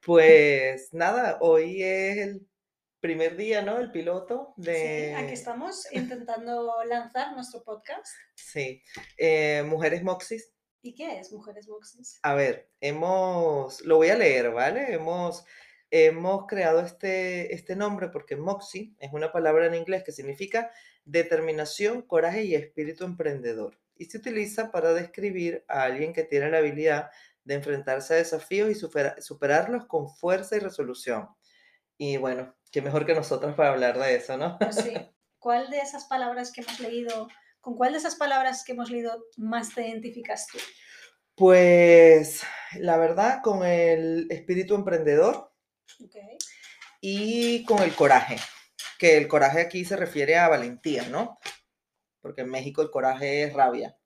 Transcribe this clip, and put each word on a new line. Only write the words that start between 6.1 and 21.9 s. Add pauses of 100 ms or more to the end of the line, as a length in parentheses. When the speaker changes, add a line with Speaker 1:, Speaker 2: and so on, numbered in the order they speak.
Speaker 2:
<laughs>
lanzar
nuestro
podcast. (280)
Speaker 1:
Sí. (340)
Eh,
Mujeres
Moxis. (300)
Speaker 2:
¿Y
qué
es
Mujeres
Moxis?
Speaker 1:
A
ver, (120)
hemos,
lo
voy
a
leer,
¿vale?
Hemos, (440)
hemos
creado
este,
este
nombre
porque
Moxie
es
una
palabra
en
inglés
que
significa (360)
determinación,